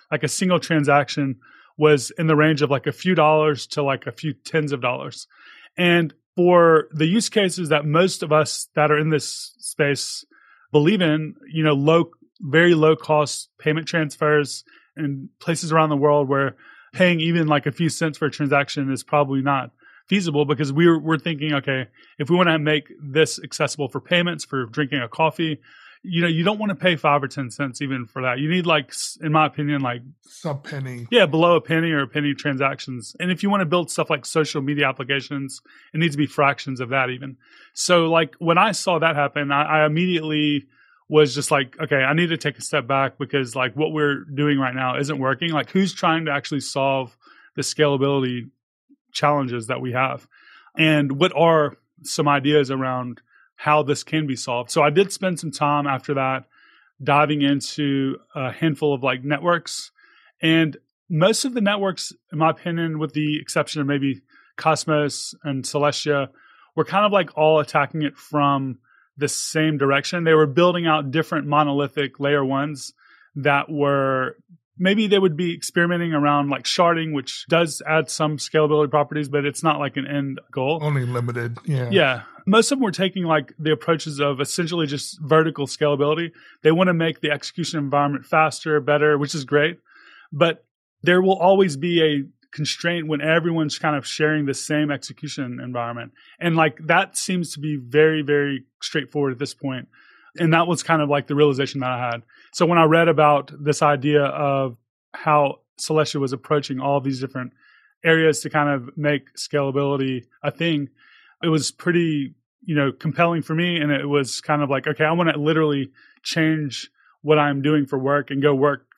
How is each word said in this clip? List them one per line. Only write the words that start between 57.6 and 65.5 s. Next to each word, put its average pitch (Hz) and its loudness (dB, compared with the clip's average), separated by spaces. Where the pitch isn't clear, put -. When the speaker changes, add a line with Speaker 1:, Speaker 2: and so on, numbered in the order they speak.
Speaker 1:
a 131 -6
handful 151 0
of, 131 -4
like, 127 -2
networks. 151 -2
And 160 2
most 185 2
of 254 -4
the 247 -2
networks, 196 -2
in 156 -6
my 160 4
opinion, 165 -4
with 151 -6
the 151 -2
exception - -6
of 139 -2
maybe 139 -2
Cosmos 151 -2
and 135 -6